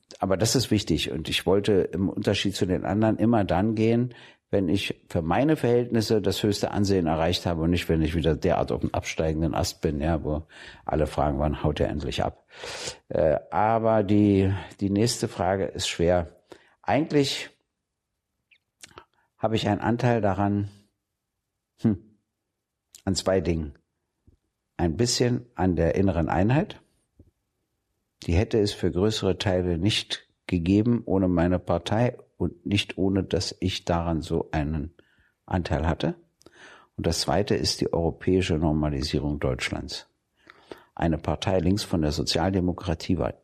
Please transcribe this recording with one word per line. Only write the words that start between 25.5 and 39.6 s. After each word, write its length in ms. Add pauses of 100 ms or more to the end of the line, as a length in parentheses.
an 200
der 200
inneren 340
Einheit. 500 (1400)
Die 100
hätte 260
es 120
für 200
größere 460
Teile 400
nicht 480 (220)
gegeben 580
ohne 220
meine 320
Partei 580 (200)
und 280
nicht 320
ohne, 260
dass 360
ich 260
daran 360
so 300
einen 420 (520)
Anteil 420
hatte. 280 (800)
Und 100
das 160
Zweite 340
ist 260
die 100
europäische 680
Normalisierung 840
Deutschlands. 680 (880)